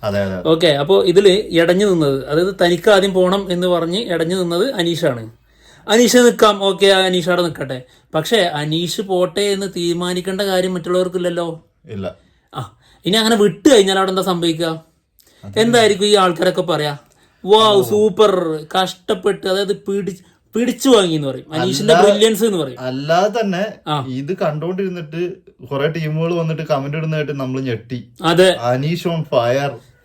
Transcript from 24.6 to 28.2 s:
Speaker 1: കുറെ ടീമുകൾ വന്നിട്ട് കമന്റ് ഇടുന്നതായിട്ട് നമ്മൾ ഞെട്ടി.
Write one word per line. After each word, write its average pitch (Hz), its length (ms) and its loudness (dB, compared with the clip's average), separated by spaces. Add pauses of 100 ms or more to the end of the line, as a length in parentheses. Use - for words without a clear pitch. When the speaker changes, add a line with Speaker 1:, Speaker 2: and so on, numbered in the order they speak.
Speaker 1:
കുറെ 139 220 -2
ടീമുകൾ 160 460 -4
വന്നിട്ട് 160 280 -4
കമന്റ് 147 340 -4
ഇടുന്നതായിട്ട് 151 440 -4
നമ്മൾ 131 200 -6
ഞെട്ടി. 123 480 -8 (160)